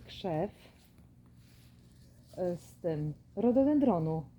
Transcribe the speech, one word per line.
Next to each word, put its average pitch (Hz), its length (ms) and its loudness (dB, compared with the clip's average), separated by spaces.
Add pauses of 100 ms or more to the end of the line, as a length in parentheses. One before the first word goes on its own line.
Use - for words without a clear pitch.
krzew, 180 460 -4 (1900)
e, 175 200 -4
z - 180 -20
tym 151 380 -4 (220)
rododendronu. 233 880 2 (160)